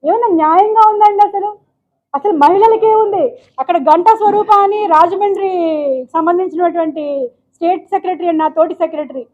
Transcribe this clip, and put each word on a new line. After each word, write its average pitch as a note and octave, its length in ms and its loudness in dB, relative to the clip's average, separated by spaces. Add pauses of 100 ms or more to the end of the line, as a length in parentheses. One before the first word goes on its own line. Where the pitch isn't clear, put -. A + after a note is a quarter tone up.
ఏమైనా A4 220 0
న్యాయంగా G4+ 640 2
ఉందండి G#4 360 2
అసలు? G4+ 300 -6 (580)
అసలు G4 180 -2
మహిళలకే G#4+ 640 2
ఉంది. G4+ 440 -2 (200)
అక్కడ D4+ 180 -4
గంటా E4+ 380 4
స్వరూప G#4 380 0
అని G#4 340 2
రాజమండ్రి F#4+ 640 0 (640)
సంబంధించినటువంటి D#4+ 1160 -2 (240)
స్టేట్ F4 340 -4
సెక్రటరీ F4+ 400 -4
అండి, D#4+ 100 0
నా D#4 100 0
తోటి E4 260 0
సెక్రటరీ D4 600 -8